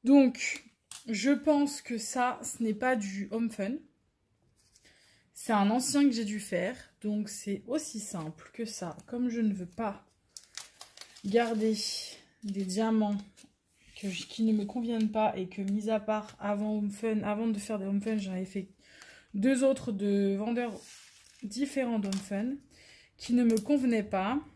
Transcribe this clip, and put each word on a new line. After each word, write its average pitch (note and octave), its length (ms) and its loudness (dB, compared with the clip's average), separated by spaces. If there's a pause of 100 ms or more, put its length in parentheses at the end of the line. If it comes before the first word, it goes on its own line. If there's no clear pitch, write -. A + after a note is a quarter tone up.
Donc, C4 600 6 (440)
je A3 220 0
pense C#4+ 520 2
que A#3 160 -6
ça, B3 460 -2
ce - 180 -6
n'est G#3+ 120 2
pas B3+ 220 2
du G3 360 -4
Home A3+ 180 0
Fun. G#3+ 260 -4 (1600)
C'est - 180 -2
un G3+ 180 6
ancien C4 340 4
que C4+ 80 6
j'ai A3+ 120 0
dû G#3 140 -4
faire. F#3+ 380 -2 (240)
Donc, G#3 280 -2
c'est - 380 -6
aussi C4 320 -4
simple D#3+ 540 -8
que A#3 120 -6
ça. F3+ 320 -8 (100)
Comme A#3+ 240 -2
je A#3 100 -4
ne G#3 120 2
veux F3+ 140 -6
pas G#3 380 -6 (1200)
garder A3 520 2 (680)
des G3 200 -4
diamants G#3 540 0 (840)
que G3 100 -6
je, F3 160 -10
qui - 180 -2
ne A3 80 4
me G#3 120 2
conviennent A3+ 460 0
pas G#3+ 260 2
et F#3 120 -4
que, G3+ 140 -8
mis G3+ 280 -2
à G#3+ 80 2
part G#3+ 400 -4
avant G#3 380 -2
Home G#3 140 -2
Fun, A3 320 -2
avant G#3+ 260 -2
de G#3 100 0
faire G#3 220 -6
des F#3+ 60 -6
Home G3+ 160 0
Fun, A3 160 -2
j'en F#3+ 140 -4
avais F#3 120 -4
fait F#3+ 240 -8 (680)
deux B3+ 300 4
autres C4 280 2
de G3+ 440 2
vendeurs A#3 420 -2 (640)
différents A#3+ 560 -2
d'Home G3 140 0
Fun G#3 420 -2 (640)
qui - 160 -4
ne A#3+ 120 6
me A3+ 140 6
convenaient B3 440 2
pas. G#3 360 0 (180)